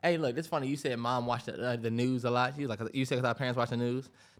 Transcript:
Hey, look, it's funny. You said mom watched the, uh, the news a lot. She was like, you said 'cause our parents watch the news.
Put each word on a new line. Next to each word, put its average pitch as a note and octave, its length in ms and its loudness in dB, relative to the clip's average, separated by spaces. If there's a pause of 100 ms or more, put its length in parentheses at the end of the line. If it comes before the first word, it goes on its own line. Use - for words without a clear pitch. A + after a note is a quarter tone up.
Hey, E3+ 160 4
look, C3+ 200 2
it's D#3+ 100 -4
funny. C#3+ 200 0
You C#3+ 100 0
said B2+ 200 -2
mom A#2+ 300 0
watched A#2+ 200 -2
the, G#2 140 -6
uh, B2 140 0
the A2+ 160 -2
news B2 340 2
a A#2+ 60 2
lot. B2+ 240 2
She D3 100 -6
was B2 40 -2
like, G#2+ 100 -4 (160)
you C3+ 100 2
said B2+ 140 2
'cause B2+ 60 2
our A#2+ 100 2
parents B2+ 220 -2
watch A#2+ 140 2
the A#2+ 60 0
news. B2 320 -2 (300)